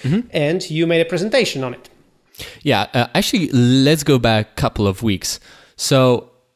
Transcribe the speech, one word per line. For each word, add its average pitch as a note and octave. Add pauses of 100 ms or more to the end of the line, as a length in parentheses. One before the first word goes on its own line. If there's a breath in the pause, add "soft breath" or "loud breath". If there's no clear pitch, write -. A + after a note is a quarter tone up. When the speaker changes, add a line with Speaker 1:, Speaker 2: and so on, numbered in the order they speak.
Speaker 1:
Mm-hmm. E3 (120)
Speaker 2:
and E3
you D#3+
made E3
a E3+
presentation F#3
on B2
it. - (720 loud breath)
Speaker 1:
Yeah, A2+
uh, A#2+
actually, F#3
let's C3+
go C#3
back A2
a -
couple A2
of F#2+
weeks. - (380 soft breath)
So, B2+ (260)